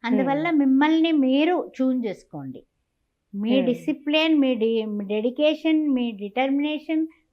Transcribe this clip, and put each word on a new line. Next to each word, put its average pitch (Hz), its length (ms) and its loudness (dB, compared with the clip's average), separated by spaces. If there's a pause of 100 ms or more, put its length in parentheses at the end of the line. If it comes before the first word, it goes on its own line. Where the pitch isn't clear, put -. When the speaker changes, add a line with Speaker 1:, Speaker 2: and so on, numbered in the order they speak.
Speaker 1:
అందువల్ల 269 460 0
Speaker 2:
మ్మ్. 311 80 2
Speaker 1:
మిమ్మల్ని 302 540 4
మీరు 294 640 2
ట్యూన్ 254 280 0
చేసుకోండి. 147 580 -12 (720)
మీ 214 220 0
Speaker 2:
మ్మ్. 269 100 2
Speaker 1:
డిసిప్లిన్, 311 720 0
మీ 262 160 2
డి-, 214 520 -2
డెడికేషన్, 294 800 0
మీ 247 220 -2
డిటర్మినేషన్ 277 960 -4 (260)